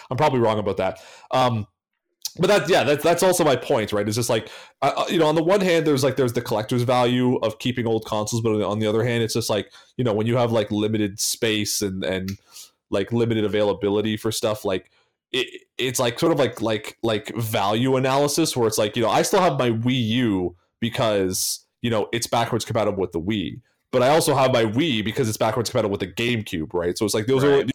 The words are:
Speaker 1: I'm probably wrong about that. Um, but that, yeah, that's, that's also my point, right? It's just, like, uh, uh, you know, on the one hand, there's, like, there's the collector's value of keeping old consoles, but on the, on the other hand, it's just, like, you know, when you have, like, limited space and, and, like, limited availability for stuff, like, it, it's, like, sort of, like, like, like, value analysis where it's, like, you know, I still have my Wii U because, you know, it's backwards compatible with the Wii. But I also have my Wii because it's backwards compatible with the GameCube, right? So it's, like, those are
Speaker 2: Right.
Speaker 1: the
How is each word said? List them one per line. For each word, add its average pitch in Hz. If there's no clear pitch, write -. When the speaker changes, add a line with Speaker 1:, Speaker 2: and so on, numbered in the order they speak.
Speaker 1:
I'm 135
probably 127
wrong 110
about 98
that. 95
Um, 123
but 165
that, 202
yeah, 165
that's, 143
that's 170
also 180
my 147
point, 117
right? 104
It's 107
just, 120
like, 113
uh, 247
uh, -
you 170
know, 160
on 151
the 165
one 196
hand, 165
there's, 139
like, 127
there's 127
the 120
collector's 117
value 123
of -
keeping 120
old 110
consoles, 110
but 113
on 107
the, 101
on 104
the 110
other 110
hand, 117
it's 110
just, -
like, 104
you 127
know, 117
when 107
you 117
have, 120
like, 110
limited 107
space 107
and, 95
and, 95
like, 98
limited 117
availability 104
for 110
stuff, 107
like, 95
it, -
it's, 123
like, 120
sort 165
of, 151
like, 127
like, 110
like, 110
value 113
analysis 139
where 117
it's, 107
like, 107
you 120
know, 107
I 139
still 185
have 165
my 123
Wii 117
U 104
because, 107
you 120
know, 110
it's 120
backwards 117
compatible 104
with 92
the 82
Wii. 92
But 127
I 127
also 151
have 131
my 117
Wii 113
because 110
it's 107
backwards 113
compatible 107
with 98
the 101
GameCube, 110
right? 87
So -
it's, 101
like, 110
those 131
are 143
Speaker 2:
Right. 139
Speaker 1:
the 131